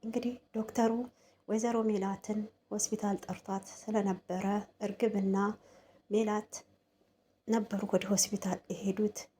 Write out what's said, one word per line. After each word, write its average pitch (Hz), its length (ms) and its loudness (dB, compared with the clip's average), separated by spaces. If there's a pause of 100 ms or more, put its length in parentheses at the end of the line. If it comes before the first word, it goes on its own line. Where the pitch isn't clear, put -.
እንግዲህ 240 340 -4 (180)
ዶክተሩ 226 400 2 (560)
ወይዘሮ 226 360 0
ሜላትን 208 560 0 (280)
ሆስፒታል 208 500 -2
ጠርቷት 190 540 -6
ስለነበረ 190 720 -2 (360)
እርግብና 202 560 2 (720)
ሜላት 214 420 0 (960)
ነበሩ 214 380 2
ወደ 185 200 2
ሆስፒታል 196 600 0
የሄዱት። 196 520 0 (220)